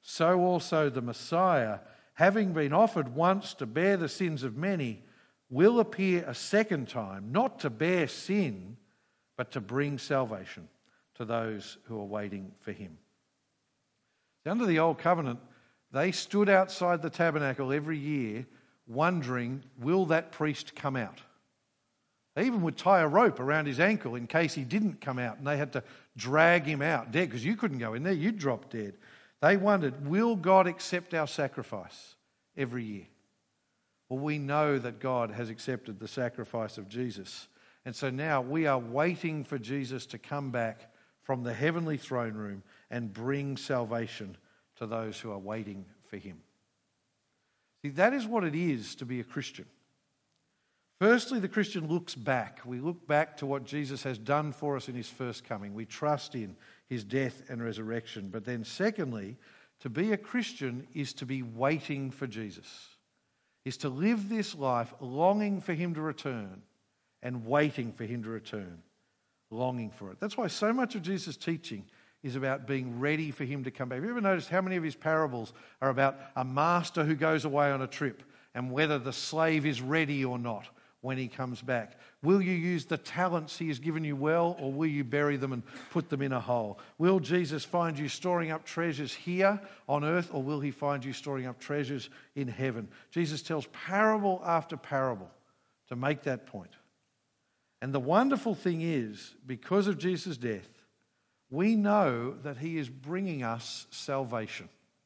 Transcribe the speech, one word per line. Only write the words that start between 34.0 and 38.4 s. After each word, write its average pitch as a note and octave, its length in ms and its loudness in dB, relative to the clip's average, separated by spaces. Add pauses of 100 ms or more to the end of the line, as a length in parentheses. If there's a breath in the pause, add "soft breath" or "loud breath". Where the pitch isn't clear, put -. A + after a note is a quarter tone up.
Well, C3 100 -4
we D3+ 180 -2
know D3 400 2
that A#2 220 -4
God B2 320 0
has A2+ 180 -6
accepted A2+ 480 -6
the G#2+ 100 -12
sacrifice A#2 720 -6
of G2 120 -12
Jesus. A2 580 -8 (380 soft breath)
And B2+ 100 -10
so C3+ 140 -4
now C#3 320 0